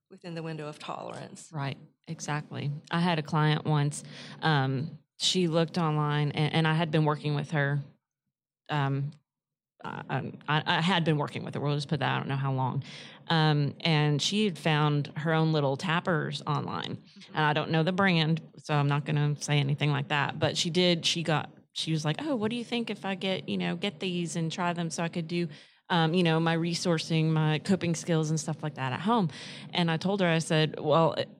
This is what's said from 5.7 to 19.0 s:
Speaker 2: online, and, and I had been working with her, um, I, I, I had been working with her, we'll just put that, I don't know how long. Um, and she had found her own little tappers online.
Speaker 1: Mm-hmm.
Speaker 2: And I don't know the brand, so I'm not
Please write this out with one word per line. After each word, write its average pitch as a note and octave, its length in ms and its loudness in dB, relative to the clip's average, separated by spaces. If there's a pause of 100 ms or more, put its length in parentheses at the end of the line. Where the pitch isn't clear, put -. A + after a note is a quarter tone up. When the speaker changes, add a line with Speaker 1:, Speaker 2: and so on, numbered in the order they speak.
Speaker 2:
online, D3 540 2
and, D3+ 220 0
and D#3+ 140 4
I D#3+ 60 4
had E3 160 0
been D#3 140 4
working D3 320 0
with D3 160 -4
her, C#3+ 280 0 (880)
um, C#3+ 420 -2 (720)
I, - 480 -6 (160)
I, D3+ 180 2
I E3 160 2
had E3+ 220 2
been D#3 140 2
working - 260 -4
with - 100 -8
her, A#2+ 60 -6
we'll C#3+ 160 -2
just D3 140 -6
put D3 100 0
that, C3 160 0
I - 20 0
don't C3+ 120 -4
know C3+ 60 -2
how C#3 180 -2
long. C3 300 -2 (460)
Um, D3+ 520 2
and D3+ 400 2
she G#3+ 240 2
had E3 120 -2
found D3 600 2
her D#3+ 160 0
own D#3+ 200 4
little C#3+ 240 2
tappers D#3+ 680 0
online. G2+ 500 -4
Speaker 1:
Mm-hmm. - 380 -16
Speaker 2:
And D#3 100 2
I D3+ 80 2
don't D3+ 180 0
know D#3+ 120 2
the F3+ 80 0
brand, E3 500 2 (160)
so D3+ 160 -4
I'm C#3+ 140 4
not D3 180 2